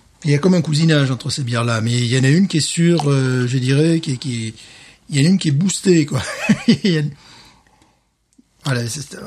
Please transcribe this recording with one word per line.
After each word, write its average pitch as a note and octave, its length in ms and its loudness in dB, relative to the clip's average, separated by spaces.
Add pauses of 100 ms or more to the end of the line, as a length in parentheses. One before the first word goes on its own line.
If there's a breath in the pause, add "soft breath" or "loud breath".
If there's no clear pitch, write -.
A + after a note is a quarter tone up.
(240 loud breath)
il D3+ 80 0
y - 20 4
a C#3+ 40 4
comme F#3 160 2
un F3 80 2
cousinage D3+ 500 2
entre B2+ 180 -8
ces C#3+ 140 -6
bières-là, A#2 360 -2
mais A#2 120 -2
il B2 200 0
y C3 60 2
en B2+ 60 2
a C3+ 40 4
une F3+ 200 4
qui - 80 -2
est D3+ 40 0
sûre, E3+ 480 0
euh, B2+ 380 0
je C3 120 -2
dirais, D3+ 420 2
qui D3 140 -4
est, - 20 -6
qui A#2 320 -6
est, A2+ 60 -12 (560 loud breath)
il C#3+ 100 0
y - 20 4
en D#3+ 60 4
a - 20 6
une F#3+ 80 4
qui D#3+ 100 -4
est C#3+ 40 2
boostée, E3+ 540 2
quoi. B2 160 -4 (220)
<laughs> - 220 -2
Il G#3+ 240 2
y D#3 80 0
a, D3+ 40 -2 (1600 loud breath)
voilà, B2+ 240 -2
c'est, C#3+ 280 -12 (100)